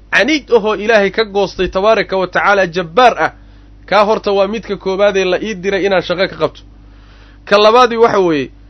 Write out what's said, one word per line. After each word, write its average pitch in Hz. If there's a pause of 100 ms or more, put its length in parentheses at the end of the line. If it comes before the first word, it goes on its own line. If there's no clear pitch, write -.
(120)
Caniid 247
ahoo 214
Ilaahay 202
ka 226
goostay 190
tabaaraka 196
wa 185
tacaala, 185
jabbaar 180
ah. 156 (540)
Kaa 202
horta 214
waa 196
midka 208
koowaad 190
ee 190
la 180
ii 214
diray 190
inaan 190
shaqo 180
ka -
qabto. - (840)
Ka 202
labaadii 233
waxa 226
weeye, 151 (200)